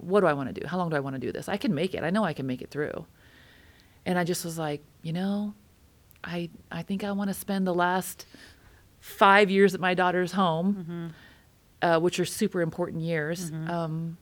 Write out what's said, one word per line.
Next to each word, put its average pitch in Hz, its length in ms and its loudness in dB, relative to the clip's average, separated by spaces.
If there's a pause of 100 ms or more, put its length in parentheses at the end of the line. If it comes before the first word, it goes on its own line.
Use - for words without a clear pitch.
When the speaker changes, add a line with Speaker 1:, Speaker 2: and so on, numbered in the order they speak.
Speaker 1:
what 185 200 2
do 185 60 4
I 151 60 4
wanna 139 200 -4
do? - 120 -8
How 156 120 -6
long 175 120 -2
do 156 60 -2
I 143 40 0
wanna 135 200 -6
do 123 120 -4
this? - 160 -8
I 190 100 -2
can 208 180 0
make 175 180 0
it. - 100 -4
I 151 60 -2
know 214 140 2
I 165 100 -2
can 135 140 -6
make 127 140 -6
it - 100 -14
through." 147 340 -6 (1000)
And 180 120 0
I 180 60 2
just 170 220 -2
was 165 120 -6
like, 147 240 -4 (200)
"You 160 120 -6
know, 202 400 -4 (680)
I, 170 260 -8 (220)
I 170 100 -8
think 196 220 -6
I 202 80 -4
wanna 196 220 -2
spend 190 340 -2
the 180 60 2
last 180 520 0 (760)
five 196 500 6
years 196 240 6
at 165 60 -6
my 185 120 2
daughter's 180 380 2
home, 185 480 2
Speaker 2:
Mm-hmm. 170 280 -8 (720)
Speaker 1:
uh, 165 180 6
which 175 200 2
are 175 60 2
super 196 360 0
important 165 400 -2
years, 165 500 -2
Speaker 2:
Mm-hmm. 160 180 -6
Speaker 1:
um, 165 520 -4